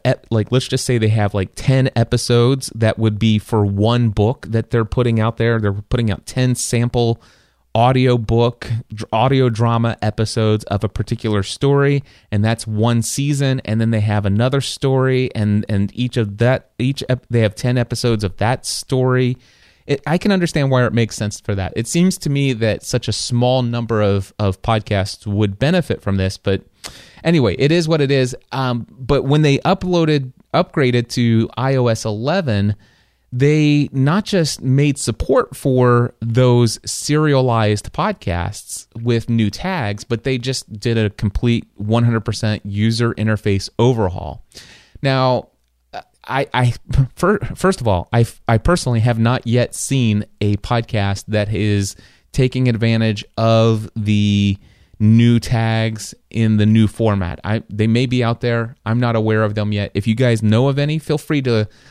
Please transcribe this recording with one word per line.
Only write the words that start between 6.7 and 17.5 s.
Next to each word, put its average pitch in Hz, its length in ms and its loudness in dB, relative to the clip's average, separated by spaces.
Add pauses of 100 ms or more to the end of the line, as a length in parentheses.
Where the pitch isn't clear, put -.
audio 127 420 4
book, 117 540 0 (180)
dr-, 110 240 -12
audio 127 380 2
drama 117 500 0
episodes 107 640 0
of 98 200 -4
a 104 40 -2
particular 104 540 -2
story, 139 600 0 (300)
and 104 100 0
that's 113 240 -2
one 113 360 0
season. 139 640 -2
And 110 120 -2
then 113 120 0
they 110 100 0
have 104 240 0
another 120 380 0
story, 131 720 0
and, 104 340 0
and 98 260 -2
each 120 220 -4
of 104 220 -2
that, 123 400 0
each 135 320 -4
ep-, 127 180 -2
they 117 120 0
have 104 140 2